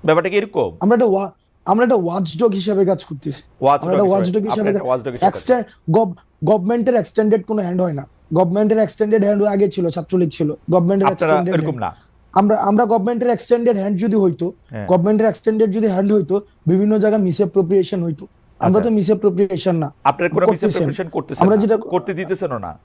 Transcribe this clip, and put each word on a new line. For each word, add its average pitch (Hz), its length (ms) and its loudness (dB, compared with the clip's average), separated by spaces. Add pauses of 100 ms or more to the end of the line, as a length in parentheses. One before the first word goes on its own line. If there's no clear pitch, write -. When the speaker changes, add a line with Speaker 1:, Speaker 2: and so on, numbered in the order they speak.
Speaker 1:
ব্যাপারটা 165 240 2
কি 190 80 -2
এরকম? 175 340 -2 (100)
Speaker 2:
আমরা 208 140 2
একটা 240 120 2
ওয়া-, 190 260 -2 (340)
আমরা 214 180 2
একটা 247 100 2
ওয়াচডগ 180 580 -2
হিসেবে 196 320 0
কাজ 185 200 -2
করতেছি। 143 380 -12 (180)
Speaker 1:
ওয়াচডগ 139 240 2
Speaker 2:
আমরা 180 100 -2
একটা 202 100 2
Speaker 1:
হিসেবে, 185 80 2
Speaker 2:
ওয়াচডগ 190 260 0
Speaker 1:
আপনি 208 120 -2
Speaker 2:
হিসেবে 214 180 -2
Speaker 1:
একটা 196 160 -2
ওয়াচডগ 127 280 -4
হিসেবে 117 120 -6
কাজ - 60 4
Speaker 2:
এক্সট্রা-, 247 360 -2 (300)
গভ-, 202 220 0 (260)
গভর্নমেন্টের 214 500 0
এক্সটেন্ডেড 214 520 0
কোনো 214 160 -2
হ্যান্ড 180 180 -4
হয় 180 120 0
না। 139 120 -8 (300)
গভর্নমেন্টের 202 440 2
এক্সটেন্ডেড 214 460 0
হ্যান্ড 202 200 2
আগে 202 240 2
ছিল, 175 220 -2
ছাত্রলীগ 170 400 -2
ছিল। 151 180 -2 (220)
গভর্নমেন্টের 185 380 2
Speaker 1:
আপনারা 160 240 0
Speaker 2:
এক্সটেন্ডেড 156 220 0
Speaker 1:
এরকম 156 260 -2
Speaker 2:
হ্যান্ড। 92 180 -6
Speaker 1:
না। - 100 -20 (240)
Speaker 2:
আমরা, 208 240 2
আমরা 214 280 2
গভর্নমেন্টের 233 460 0
এক্সটেন্ডেড 233 460 0
হ্যান্ড 196 220 -2
যদি 214 180 0
হইতো, 180 360 0 (180)
Speaker 1:
হ্যাঁ। 107 160 -8
Speaker 2:
গভর্নমেন্টের 208 400 2
এক্সটেন্ডেড 220 500 0
যদি 220 100 0
হ্যান্ড 196 260 0
হইতো, 196 280 0 (260)
বিভিন্ন 202 320 2
জায়গায় 214 240 2
মিসঅ্যাপ্রোপ্রিয়েশন 185 840 0
হইতো। 160 220 -8 (320)
আমরা 190 200 2
Speaker 1:
আচ্ছা। 220 120 0
Speaker 2:
তো 220 60 2
মিসঅ্যাপ্রোপ্রিয়েশন 190 800 0
না। 151 160 -4 (120)
Speaker 1:
আপনারা 160 240 0
কোনো 160 180 2
Speaker 2:
করতেছেন। 220 60 2
Speaker 1:
মিসঅ্যাপ্রোপ্রিয়েশন 165 560 -2
করতেছেন - 360 -4
Speaker 2:
আমরা 202 120 4
Speaker 1:
না, 202 60 2
Speaker 2:
যেটা 220 140 2
Speaker 1:
করতে 185 380 -4
দিতেছেনও 170 440 -6
না। 85 260 -12